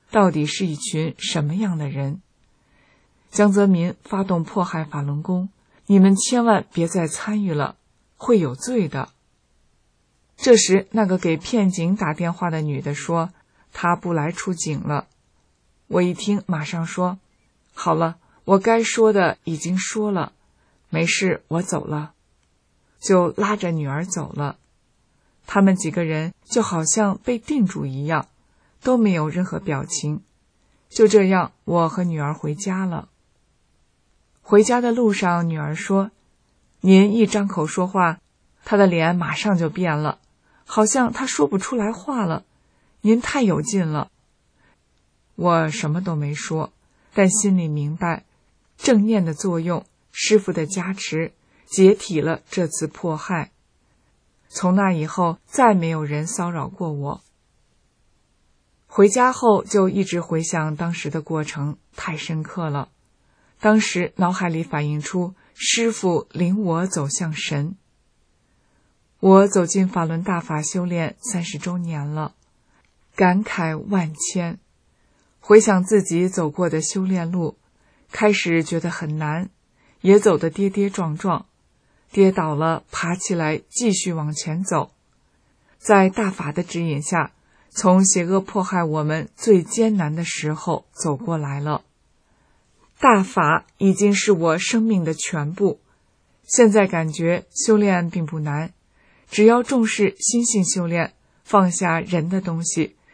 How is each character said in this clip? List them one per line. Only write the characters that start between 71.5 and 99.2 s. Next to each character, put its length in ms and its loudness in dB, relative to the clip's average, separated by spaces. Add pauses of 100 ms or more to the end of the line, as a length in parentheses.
周 200 -6
年 300 -6
了， 260 -6 (800)
感 300 2
慨 320 -4
万 380 -2
千。 420 -6 (840)
回 180 10
想 240 2
自 180 4
己 260 0
走 220 -2
过 200 -2
的 120 -2
修 240 -4
炼 260 -2
路， 260 -4 (540)
开 220 4
始 300 0
觉 160 -4
得 100 -4
很 280 -6
难， 320 -4 (520)
也 180 8
走 180 4
得 120 -2
跌 200 -2
跌 200 0
撞 280 -4
撞， 280 -4 (680)
跌 200 6
倒 240 -2
了， 360 -2
爬 240 -4
起 180 -6
来， 360 -2
继 220 0
续 220 -2
往 180 -4
前 320 -6
走。 280 -2 (840)
在 300 4
大 220 -2
法 220 -8
的 100 -4
指 200 -6
引 200 -2
下， 300 -4 (400)
从 340 4
邪 200 2
恶 140 2
迫 240 -4
害 200 -2
我 200 -2
们 320 -2
最 280 6
艰 340 0
难 180 0
的 80 -4
时 300 -4
候 400 -4
走 240 -4
过 200 -4
来 220 -4
了。 240 -4 (1160)
大 240 4
法 420 0 (120)
已 160 2
经 200 2
是 200 2
我 240 2
生 260 -2
命 220 0
的 80 -2
全 400 -6
部， 260 -2 (640)
现 260 6
在 160 4
感 260 -2
觉 380 -2
修 280 2
炼 320 2
并 160 -4
不 160 -8
难， 320 -6 (580)